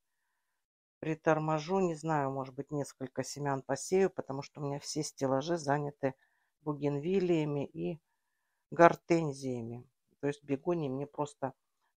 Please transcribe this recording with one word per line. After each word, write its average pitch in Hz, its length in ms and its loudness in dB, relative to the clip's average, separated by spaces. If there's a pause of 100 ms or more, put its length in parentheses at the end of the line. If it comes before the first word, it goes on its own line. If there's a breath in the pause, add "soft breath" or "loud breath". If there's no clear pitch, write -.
(1040)
приторможу. 156 800 2
Не 170 140 2
знаю, 151 360 0
может 135 240 -6
быть, 135 160 -8
несколько 135 540 -6
семян 139 380 -2
посею, 185 480 2
потому 135 320 -8
что - 180 -14
у 147 40 -6
меня 143 160 -4
все - 220 -6
стеллажи 139 540 0
заняты 143 580 -2 (480)
бугенвилиями 151 1040 0
и 165 340 -6 (720)
гортензиями. 135 1160 2 (340)
То 143 80 -2
есть 143 160 -6
бегонии 143 440 0
мне 135 180 -4
просто 143 480 -4 (420)